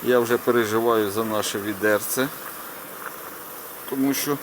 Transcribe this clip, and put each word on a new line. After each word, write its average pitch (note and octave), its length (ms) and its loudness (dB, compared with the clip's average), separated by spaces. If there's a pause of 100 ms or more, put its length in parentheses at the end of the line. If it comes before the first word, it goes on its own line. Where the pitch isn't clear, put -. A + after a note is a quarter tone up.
Я B2 160 6
вже A#2 180 2
переживаю A2+ 720 4
за A2 120 0
наше G#2+ 360 -2
відерце, G#2 680 2 (1600)
тому C3+ 240 2
що C#3+ 300 0